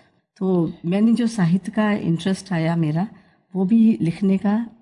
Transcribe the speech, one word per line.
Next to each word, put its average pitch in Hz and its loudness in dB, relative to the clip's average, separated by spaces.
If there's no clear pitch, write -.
तो 180 0
मैंने 208 2
जो 233 0
साहित्य 190 0
का 214 0
इंटरेस्ट 190 -2
आया 165 0
मेरा, 165 0
वो 190 0
भी 220 4
लिखने 190 0
का 214 -2